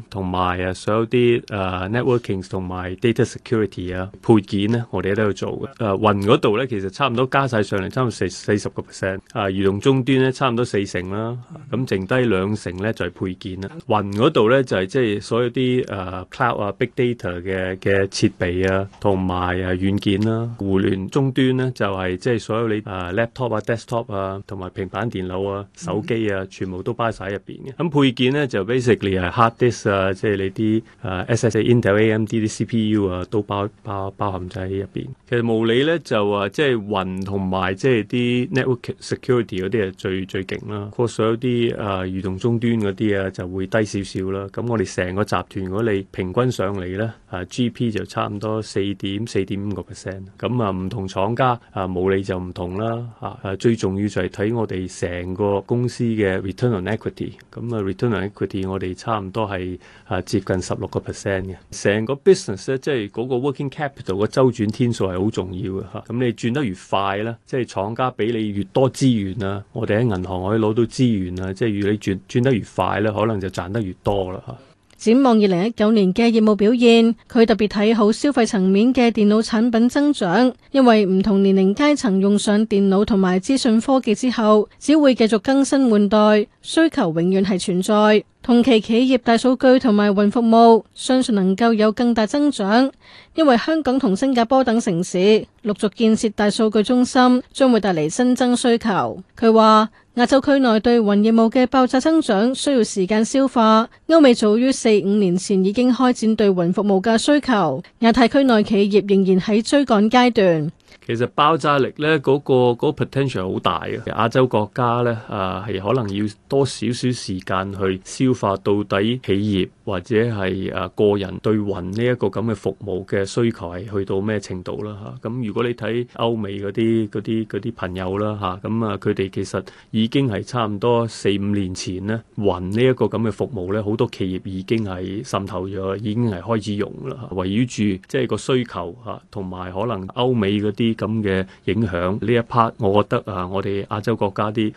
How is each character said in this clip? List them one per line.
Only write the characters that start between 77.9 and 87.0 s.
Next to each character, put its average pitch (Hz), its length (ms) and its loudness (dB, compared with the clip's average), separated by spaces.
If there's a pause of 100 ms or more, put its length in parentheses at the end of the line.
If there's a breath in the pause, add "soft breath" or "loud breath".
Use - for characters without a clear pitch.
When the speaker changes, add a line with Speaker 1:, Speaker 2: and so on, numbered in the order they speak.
Speaker 2:
好 214 180 4
消 - 160 0
費 262 160 2
層 208 160 0
面 196 320 4
嘅 240 180 4
電 208 180 4
腦 214 120 4
產 226 300 0
品 226 180 4
增 294 240 2
長， 226 400 2 (200 soft breath)
因 269 120 6
為 214 220 6
唔 190 160 2
同 196 200 4
年 190 140 6
齡 190 180 4
階 294 220 4
層 190 240 2
用 202 180 4
上 214 280 2
電 196 240 2
腦 190 160 4
同 202 120 2
埋 190 220 2
資 269 160 0
訊 226 240 4
科 262 180 2
技 233 160 0
之 254 160 0
後， 214 380 4 (100)
只 - 160 2
會 285 200 6
繼 226 100 4
續 214 140 2
更 277 260 2
新 269 240 2
換 208 220 4
代， 214 360 4 (140)
需 320 300 2
求 262 140 0